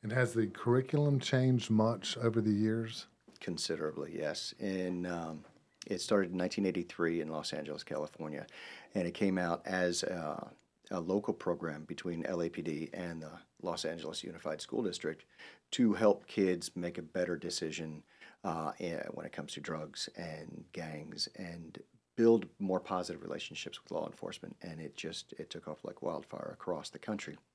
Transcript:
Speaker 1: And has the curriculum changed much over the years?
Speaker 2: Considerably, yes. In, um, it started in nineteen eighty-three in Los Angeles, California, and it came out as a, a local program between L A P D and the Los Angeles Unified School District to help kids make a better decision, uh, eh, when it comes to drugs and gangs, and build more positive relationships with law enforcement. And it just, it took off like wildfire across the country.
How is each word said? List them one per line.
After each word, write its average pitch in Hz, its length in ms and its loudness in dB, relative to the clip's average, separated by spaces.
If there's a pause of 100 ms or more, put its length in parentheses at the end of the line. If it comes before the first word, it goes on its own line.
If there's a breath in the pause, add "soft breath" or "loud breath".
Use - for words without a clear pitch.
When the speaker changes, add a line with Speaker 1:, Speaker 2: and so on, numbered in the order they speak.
Speaker 1:
And 107 100 -2
has 123 220 4
the 113 120 4
curriculum 131 720 4
changed 127 520 4
much 110 480 4
over 113 220 4
the 104 120 4
years? 110 540 2 (340)
Speaker 2:
Considerably, 80 760 -2
yes. - 400 -2
In, 92 480 0
um, 82 380 -4 (420)
it 92 140 -2
started 98 300 4
in 92 80 -4
nineteen 90 280 0
eighty-three 85 540 2
in 78 80 -2
Los 78 240 -4
Angeles, 73 300 -6
California, 76 640 -6 (480 loud breath)
and 90 120 2
it 87 80 0
came 95 240 4
out 85 280 2
as 90 380 2
a, 82 460 -4 (400)
a 92 100 -2
local 98 340 2
program 80 500 -2
between 85 420 -4
L 87 160 0
A 82 60 0
P 85 140 -6
D 78 320 -4
and 85 280 -6
the 78 80 -10 (320)
Los 87 220 -4
Angeles 80 400 -4
Unified 78 360 -6
School - 220 -2
District 87 420 -4 (480 loud breath)
to 113 220 8
help 104 320 6
kids 92 500 2
make 87 220 -4
a - 40 -8
better 87 340 0
decision, 78 680 -4 (420 loud breath)
uh, 80 360 -2
eh, 82 300 -2
when 76 160 -8
it - 60 -10
comes - 220 -8
to 78 60 -8
drugs 78 560 -6
and 82 560 -10
gangs, 78 640 -6
and 85 420 -10 (380)
build 113 300 8 (120)
more 92 220 2
positive 90 420 -4
relationships - 600 -8
with - 80 -18
law 82 160 -2
enforcement. - 560 -10
And 80 180 -10
it 76 160 -10
just, - 420 -8
it 80 120 -10
took - 180 -10
off 76 160 -8
like - 180 -8
wildfire - 500 -4
across 80 360 -4
the - 100 -14
country. 101 380 -6 (180)